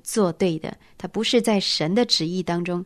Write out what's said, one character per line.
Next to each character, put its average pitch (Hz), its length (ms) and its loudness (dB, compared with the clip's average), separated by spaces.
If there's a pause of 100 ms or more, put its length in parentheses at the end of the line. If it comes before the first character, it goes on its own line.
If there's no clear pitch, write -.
作 - 300 2
对 170 260 0
的， - 160 -8 (220)
它 - 100 -8
不 208 160 -4
是 233 180 4
在 220 160 2
神 175 380 0
的 240 80 4
旨 160 240 0
意 180 160 -2
当 175 180 -2
中， 175 240 -4